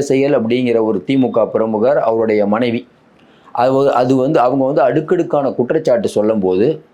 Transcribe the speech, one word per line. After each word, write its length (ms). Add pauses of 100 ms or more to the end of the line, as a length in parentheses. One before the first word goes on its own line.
செயல் 360
அப்படிங்கிற 460
ஒரு 240
திமுக 460
பிரமுகர், 460
அவருடைய 460
மனைவி, 360 (680)
அது, 420
அது 220
வந்து 240
அவங்க 260
வந்து 220
அடுக்கடுக்கான 640
குற்றச்சாட்டு 560
சொல்லும்போது 600 (260)